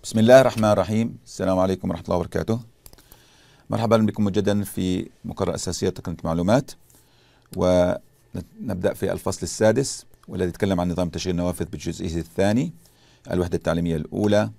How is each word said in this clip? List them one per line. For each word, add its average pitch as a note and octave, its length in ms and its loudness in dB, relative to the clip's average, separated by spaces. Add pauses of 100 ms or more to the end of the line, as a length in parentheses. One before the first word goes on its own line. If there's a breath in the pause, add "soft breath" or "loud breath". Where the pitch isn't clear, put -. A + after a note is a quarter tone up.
بسم - 160 -2
الله B2 220 10
الرحمن A2 240 0
الرحيم. G#2+ 600 0
السلام F#2 340 0
عليكم F#2 300 0
ورحمة E2+ 160 -6
الله F2+ 100 0
وبركاته. E2+ 440 -2 (1080 soft breath)
مرحبا A2 280 2
بكم G#2+ 260 2
مجددا G2+ 400 0
في F#2 460 -2 (160)
مقرر F2+ 300 -4
أساسيات F#2 420 -4
تقنية F2 220 -10
المعلومات، E2+ 520 0 (840 soft breath)
ونبدأ F2+ 1400 -2
في G2 180 -4
الفصل F#2+ 320 -4
السادس A2+ 640 0 (220)
والذي F#2 220 -2
يتكلم F#2+ 300 0
عن F2+ 120 0
نظام E2+ 180 -2
تشغيل F2 260 -4
النوافذ F2 300 -2
بالجزئية E2+ 540 -6
الثاني، G#2+ 540 0 (580 soft breath)
الوحدة F2 260 -2
التعليمية E2 380 -2
الأولى. G#2 640 0